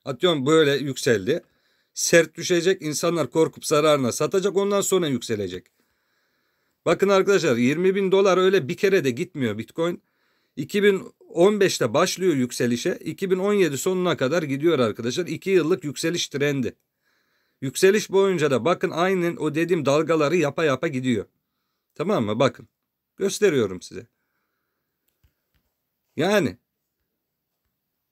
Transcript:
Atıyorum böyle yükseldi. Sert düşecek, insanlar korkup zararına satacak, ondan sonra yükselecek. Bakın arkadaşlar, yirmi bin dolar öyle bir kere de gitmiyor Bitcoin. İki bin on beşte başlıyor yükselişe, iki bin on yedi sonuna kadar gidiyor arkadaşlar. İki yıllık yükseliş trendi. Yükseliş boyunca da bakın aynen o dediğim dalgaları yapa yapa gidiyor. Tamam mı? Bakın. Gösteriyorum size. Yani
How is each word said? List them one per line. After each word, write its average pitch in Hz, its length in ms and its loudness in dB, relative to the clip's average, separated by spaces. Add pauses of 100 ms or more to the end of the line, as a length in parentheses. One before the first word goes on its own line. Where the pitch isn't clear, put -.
Atıyorum 143 420 -2
böyle 151 300 4
yükseldi. 131 640 -2 (520)
Sert 165 400 4
düşecek, 170 480 -2
insanlar 151 480 -2
korkup 156 360 -2
zararına 147 460 2
satacak, 180 440 -2
ondan 202 240 0
sonra 185 280 0
yükselecek. 101 580 -6 (1200)
Bakın 175 220 2
arkadaşlar, 185 480 2
yirmi 156 380 2
bin 190 180 -2
dolar 190 260 4
öyle 185 300 2
bir 170 80 -6
kere 190 280 0
de 135 60 0
gitmiyor 117 480 -4
Bitcoin. 165 440 -6 (540)
İki 190 260 -4
bin 196 200 2 (260)
on 202 320 2
beşte 143 340 0
başlıyor 175 400 0
yükselişe, 123 680 -2
iki 175 260 -6
bin 185 80 2
on 196 140 0
yedi 165 260 2
sonuna 180 380 -2
kadar 147 260 0
gidiyor 143 360 0
arkadaşlar. 123 480 -2
İki 160 240 -6
yıllık 180 340 2
yükseliş 165 440 -4
trendi. 139 460 -4 (880)
Yükseliş 190 500 0
boyunca 185 400 0
da 117 140 0
bakın 175 260 -2
aynen 175 460 -2
o 151 180 -4
dediğim 165 320 0
dalgaları 156 500 2
yapa 156 280 0
yapa 135 240 0
gidiyor. 127 360 -2 (720)
Tamam 160 300 -2
mı? 107 140 -2
Bakın. - 300 -2 (480)
Gösteriyorum 147 640 0
size. - 240 -18 (2000)
Yani 165 400 0 (1500)